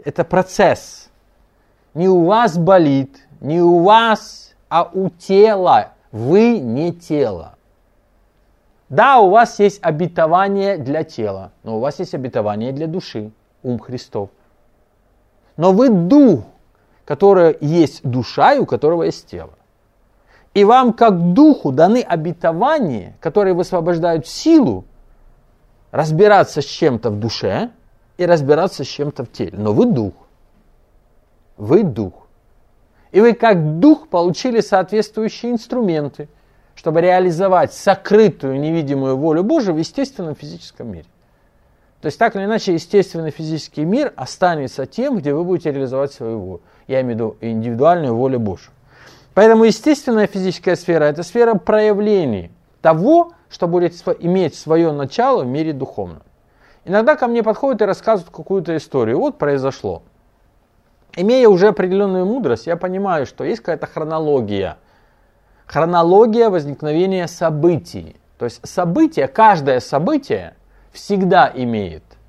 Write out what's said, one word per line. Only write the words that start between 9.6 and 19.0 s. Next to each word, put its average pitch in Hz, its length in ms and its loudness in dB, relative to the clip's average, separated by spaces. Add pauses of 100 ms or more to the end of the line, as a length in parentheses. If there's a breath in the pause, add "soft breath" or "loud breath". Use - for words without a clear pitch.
есть 202 200 2
обетование 180 960 0
для 147 280 -6
тела, 98 480 -10 (100)
но 110 140 -8
у 110 40 -4
вас 139 200 -6
есть 175 140 -10
обетование 117 580 -6
для 151 160 -8
души, 123 420 -10 (320)
ум 123 160 -6
Христов. 113 520 -12 (1300)
Но 180 160 2
вы 247 160 4
дух, 202 520 4 (640)
который 175 560 4
есть 151 420 0
душа 135 520 0
и 285 40 -2
у 185 80 -2
которого 160 380 -2